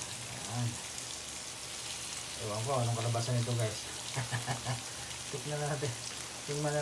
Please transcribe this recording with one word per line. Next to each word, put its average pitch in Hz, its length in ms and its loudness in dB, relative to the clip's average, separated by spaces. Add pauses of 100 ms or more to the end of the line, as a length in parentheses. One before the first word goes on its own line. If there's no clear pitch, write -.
(500)
Ayan. 120 180 2 (1700)
Ewan 107 240 2
ko - 80 2
anong 117 240 4
kalabasan 117 400 4
nito 120 160 4
guys. 113 240 2 (760)
<laughs> - 760 -2
Tignan 147 320 0
natin. 143 300 2 (580)
Tingnan, 147 320 2